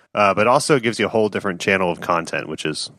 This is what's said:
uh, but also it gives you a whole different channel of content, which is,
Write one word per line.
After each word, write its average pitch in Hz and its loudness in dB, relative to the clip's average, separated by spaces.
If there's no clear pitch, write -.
uh, 101 4
but 104 2
also 143 4
it 123 0
gives 110 -2
you 110 2
a 92 0
whole 110 2
different 98 -4
channel 95 2
of 80 -8
content, 85 -2
which 78 -10
is, - -6